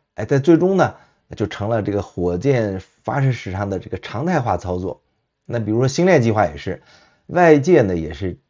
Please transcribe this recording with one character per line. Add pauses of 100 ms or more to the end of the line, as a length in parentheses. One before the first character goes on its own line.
(140)
哎，
在
最
终
呢 (420)
就
成
了
这
个
火
箭 (240)
发
射
史
上
的
这
个
常
态
化
操
作。 (420)
那
比
如
说
星
链
计
划
也
是， (440)
外
界
呢
也
是 (120)